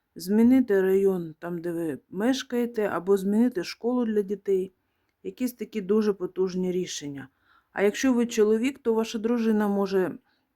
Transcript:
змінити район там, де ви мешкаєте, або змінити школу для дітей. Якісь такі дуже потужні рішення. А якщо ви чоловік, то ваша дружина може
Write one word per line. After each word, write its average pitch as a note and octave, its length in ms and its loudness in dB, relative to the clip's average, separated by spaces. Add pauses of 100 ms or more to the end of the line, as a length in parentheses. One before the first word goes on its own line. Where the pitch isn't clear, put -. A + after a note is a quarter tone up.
(140)
змінити G#3+ 680 4
район F#3+ 580 2
там, F3 200 -8
де E3+ 140 -6
ви E3 260 -4 (120)
мешкаєте, A#3+ 800 -2
або F3+ 280 0
змінити G3+ 480 0
школу B3 400 -2
для G#3+ 180 0
дітей. F#3+ 520 -2 (480)
Якісь A#3+ 300 -6
такі A3 280 -10
дуже G#3 320 2
потужні F#3 600 -4
рішення. C#3+ 560 -8 (440)
А - 100 -4
якщо G#3 300 2
ви A#3 140 2
чоловік, A3+ 520 2
то A3+ 160 0
ваша A3+ 240 -2
дружина A3 500 0
може G3 500 0 (380)